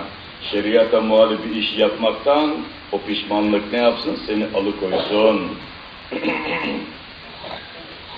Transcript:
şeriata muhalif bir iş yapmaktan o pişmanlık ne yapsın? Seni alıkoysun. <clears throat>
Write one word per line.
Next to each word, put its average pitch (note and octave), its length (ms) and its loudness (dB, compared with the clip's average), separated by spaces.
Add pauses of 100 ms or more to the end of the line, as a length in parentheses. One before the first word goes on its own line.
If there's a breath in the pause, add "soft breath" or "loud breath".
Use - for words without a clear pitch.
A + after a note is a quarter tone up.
(520)
şeriata A2 500 4
muhalif A2 440 6
bir G#2+ 100 -4
iş G#2+ 220 -2
yapmaktan A#2 760 2 (360)
o G2+ 100 -2
pişmanlık G#2 720 0
ne A#2+ 60 0
yapsın? - 380 2 (100)
Seni G#2+ 180 0 (100)
alıkoysun. G2+ 880 2 (680)
<clears throat> - 840 -4 (1200)